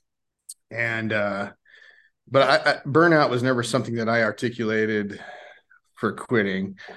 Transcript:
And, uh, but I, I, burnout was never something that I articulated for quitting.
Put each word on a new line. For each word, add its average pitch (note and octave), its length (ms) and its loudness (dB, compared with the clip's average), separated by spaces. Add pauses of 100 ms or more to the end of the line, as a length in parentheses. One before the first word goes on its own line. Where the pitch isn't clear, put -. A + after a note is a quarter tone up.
(680)
And, A2+ 440 -4
uh, G2+ 380 -2 (800)
but C3+ 140 4
I, D3 280 4
I, - 40 2 (100)
burnout D3+ 440 4
was A#2+ 140 -2
never B2 200 2
something A#2 320 -2
that A2+ 140 -2
I A#2 140 2
articulated G#2+ 960 -2 (760)
for G#2+ 180 -2
quitting. G2 640 -2 (200)